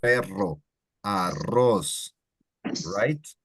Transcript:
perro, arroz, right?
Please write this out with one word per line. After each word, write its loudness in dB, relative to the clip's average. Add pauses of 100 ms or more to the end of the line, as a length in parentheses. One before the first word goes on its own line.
perro, 0 (460)
arroz, 0 (840)
right? 0 (200)